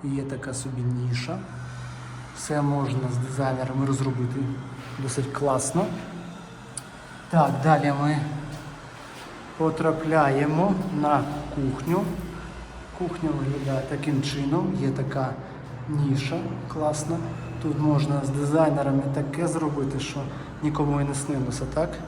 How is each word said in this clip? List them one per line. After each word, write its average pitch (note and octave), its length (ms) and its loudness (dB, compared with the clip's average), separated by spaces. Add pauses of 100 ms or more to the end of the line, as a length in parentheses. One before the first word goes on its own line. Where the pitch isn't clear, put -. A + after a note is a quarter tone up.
Є C#3 180 -6
така C3+ 320 -6
собі B2 280 -6
ніша. B2 560 -2 (960)
Все D3 260 0
можна C#3 520 2
з B2 140 0
дизайнерами C3 580 0
розробити C3+ 540 0 (600)
досить C3+ 280 -2
класно. C#3+ 580 2 (1400)
Так, D3+ 220 6 (120)
далі D3 380 6
ми D3+ 160 4 (1400)
потрапляємо D#3 1160 4 (280)
на D3 220 4 (320)
кухню. C#3 460 0 (960)
Кухня E3 320 -2 (100)
виглядає C3+ 500 0
таким C#3 320 0
чином. D3+ 600 0
Є C3+ 80 2
така C3 400 0 (600)
ніша D3 500 2 (280)
класна. D3+ 500 0 (440)
Тут D3 180 0
можна C#3+ 460 4
з C3+ 40 0
дизайнерами C#3 760 4 (100)
таке D#3 340 0
зробити, C#3+ 520 0
що - 200 -4 (440)
нікому D3 380 4
і - 20 4
не C#3 120 0
снилося, C3+ 480 -2 (100)
так? E3 160 2 (180)